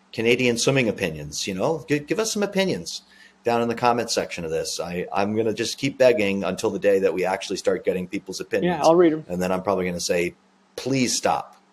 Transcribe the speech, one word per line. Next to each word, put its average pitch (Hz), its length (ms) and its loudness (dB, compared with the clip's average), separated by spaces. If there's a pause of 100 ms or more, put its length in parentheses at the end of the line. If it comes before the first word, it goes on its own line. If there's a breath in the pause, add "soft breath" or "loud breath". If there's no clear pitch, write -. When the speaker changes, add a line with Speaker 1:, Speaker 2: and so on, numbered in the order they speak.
(140)
Speaker 1:
Canadian 117 440 4
swimming 135 300 2
opinions. 78 600 -4
You 95 80 -4
know, 143 340 -2
gi-, 147 100 0
give 151 200 -4
us 220 120 -2
some 208 120 -2
opinions 190 580 -2 (420 soft breath)
down 117 180 2
in 117 60 0
the 117 80 -2
comment 117 360 2
section - 340 -4
of 80 60 -6
this. 80 280 -4
I, 87 320 -4
I'm 101 240 0
gonna 110 180 0
just 110 240 -4
keep 139 200 -4
begging 104 480 4
until 92 240 -2
the 98 100 -4
day 98 200 4
that 92 140 2
we 90 120 -2
actually 95 320 -2
start 92 260 -2
getting 90 240 -2
people's 92 320 -8
opinions. 160 380 -2
Speaker 2:
Yeah, 147 80 -4
I'll 165 100 8
read 175 180 6
'em. 156 140 -6
Speaker 1:
And 90 140 -4
then - 100 0
I'm 90 120 0
probably 95 220 0
gonna 87 140 -4
say, 87 340 0 (440)
"Please 131 400 0
stop, - 400 -2 (160)